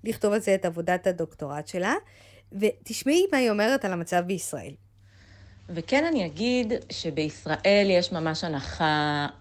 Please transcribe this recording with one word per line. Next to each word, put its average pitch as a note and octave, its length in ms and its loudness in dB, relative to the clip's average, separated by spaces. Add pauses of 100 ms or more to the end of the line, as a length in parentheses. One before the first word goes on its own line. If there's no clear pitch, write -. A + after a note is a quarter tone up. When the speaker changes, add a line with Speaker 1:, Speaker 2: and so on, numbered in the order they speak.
Speaker 1:
לכתוב G#3+ 300 0
על G#3+ 60 2
זה G3+ 160 4
את F#3+ 100 -2
עבודת F3 420 0
הדוקטורט D#3 600 -4
שלה. F#3+ 260 -2 (580)
ותשמעי B3+ 800 0
מה D4 60 2
היא B3 120 4
אומרת G#3+ 360 2
על F#3+ 80 0
המצב F3 340 0
בישראל. D3 460 -6 (960)
Speaker 2:
וכן G#3+ 360 0
אני C#4+ 200 0
אגיד A3+ 480 0 (160)
שבישראל D#3 1000 0
יש F3+ 220 4
ממש D#3+ 320 -2
הנחה D3+ 840 0 (140)